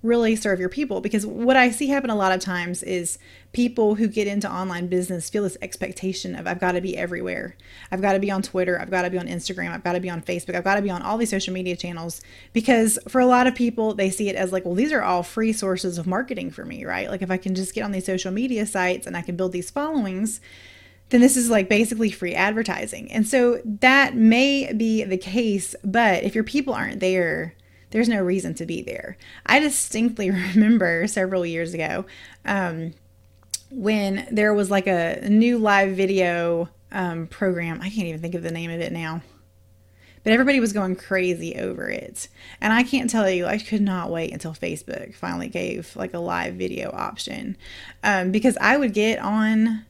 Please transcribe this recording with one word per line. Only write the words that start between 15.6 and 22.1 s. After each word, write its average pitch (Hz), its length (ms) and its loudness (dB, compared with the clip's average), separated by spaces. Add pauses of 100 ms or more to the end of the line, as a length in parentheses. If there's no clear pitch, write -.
of 170 100 -4
marketing 208 440 -4
for - 120 -14
me, - 220 -12
right? - 240 -4
Like, 185 120 -6
if 185 80 -6
I 185 60 0
can 185 180 -2
just 185 220 -4
get 220 80 -4
on 208 80 -6
these 185 140 -4
social 185 260 -2
media 220 340 -2
sites 185 400 -2
and 175 120 -8
I 175 40 -6
can 175 140 -6
build 185 160 -2
these 180 180 -6
followings, 220 680 -4 (680)
then 247 100 8
this 262 160 8
is, 240 140 0
like, 202 180 4
basically 214 420 4
free 180 260 -4